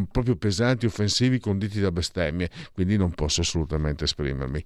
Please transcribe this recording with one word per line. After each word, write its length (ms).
proprio 240
pesanti, 500
offensivi, 540
conditi 400
da 140
bestemmie, 560
quindi 240
non 140
posso 280
assolutamente 640
esprimermi, 640